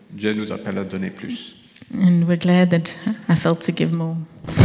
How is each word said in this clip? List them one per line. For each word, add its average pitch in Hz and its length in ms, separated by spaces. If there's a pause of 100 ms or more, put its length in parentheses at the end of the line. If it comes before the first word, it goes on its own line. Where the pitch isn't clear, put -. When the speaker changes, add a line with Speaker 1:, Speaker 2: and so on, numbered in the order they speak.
(120)
Speaker 1:
Dieu 107 220
nous 104 180
appelle 98 260
à 98 60
donner 95 260
plus. » - 460 (380)
Speaker 2:
And 175 340
we're 175 100
glad 180 320
that 170 220 (360)
I 170 80
felt 165 300
to 175 100
give 165 160
more. 165 240 (480)